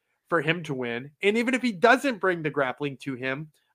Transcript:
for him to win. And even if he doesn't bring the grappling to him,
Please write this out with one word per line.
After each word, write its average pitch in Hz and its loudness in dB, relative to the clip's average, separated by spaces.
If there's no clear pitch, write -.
for 170 2
him 165 0
to 151 -8
win. 127 -6
And 208 2
even 240 2
if 247 0
he 240 0
doesn't 233 4
bring 180 0
the 151 -2
grappling 135 -4
to 135 -8
him, 135 -6